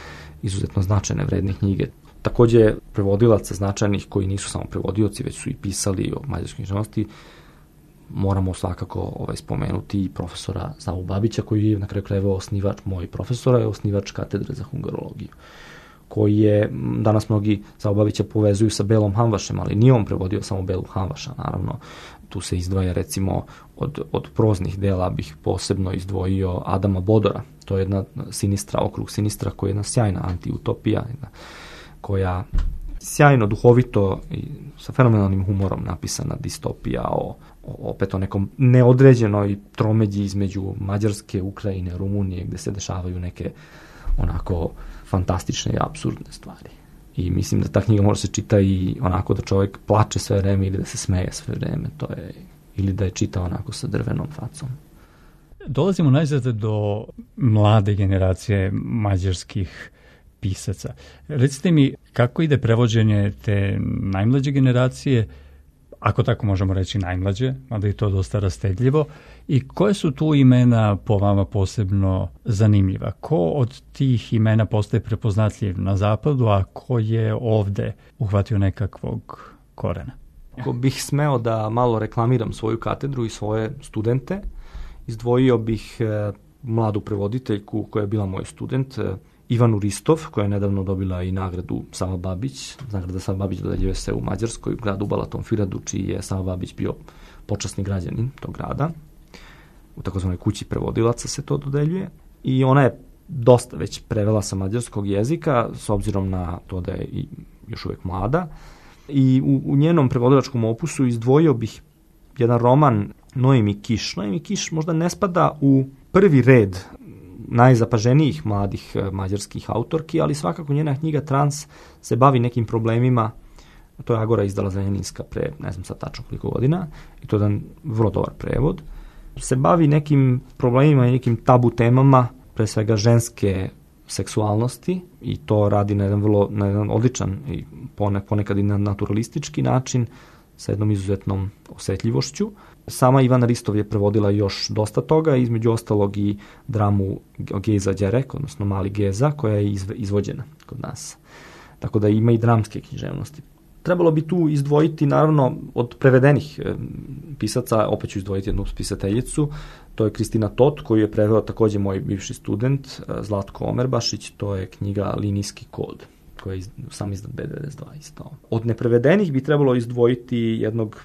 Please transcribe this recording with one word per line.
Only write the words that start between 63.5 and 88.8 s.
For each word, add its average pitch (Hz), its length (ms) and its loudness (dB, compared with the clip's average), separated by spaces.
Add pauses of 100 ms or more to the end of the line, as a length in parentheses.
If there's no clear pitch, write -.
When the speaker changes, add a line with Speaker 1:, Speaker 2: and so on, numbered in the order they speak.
Speaker 2:
najmlađe 117 500 0
generacije, 127 760 2 (720)
ako - 240 0
tako 113 220 -2
možemo 95 280 0
reći 95 260 -2
najmlađe, 95 540 -2 (160)
mada 104 180 -2
je 101 60 0
to 104 160 -2
dosta 95 300 -2
rastedljivo, 113 640 0 (420)
i 131 200 0
koje 202 260 0
su 175 180 0
tu 156 240 0
imena 123 600 6
po 101 220 0
vama 101 280 4
posebno 95 840 0 (160)
zanimljiva? 104 640 2
Ko - 260 -4
od 147 440 0 (100)
tih 127 420 0
imena 110 320 4
postaje 107 360 0
prepoznatljiv 101 800 -2
na 95 160 0
zapadu, 113 500 0
a 101 160 4
ko - 360 -4
je 110 340 0
ovde 110 600 0 (260)
uhvatio 101 380 0
nekakvog - 920 -4 (240)
korena? 95 360 -6 (460)
Speaker 1:
Ako 127 160 -4
bih 127 300 -2
smeo 143 340 0
da 110 320 -2
malo 117 300 2
reklamiram 113 540 0
svoju 110 260 -2
katedru 131 460 -4
i 107 40 -6
svoje 110 420 -4 (100)
studente, 131 600 -4 (640)
izdvojio 120 500 2
bih, 110 420 -6
e, 107 320 -2 (320)
mladu 110 380 0
prevoditeljku 104 800 -4
koja 104 200 -4
je 104 40 -4
bila 104 180 -2
moj 95 200 -6
student, 131 520 -6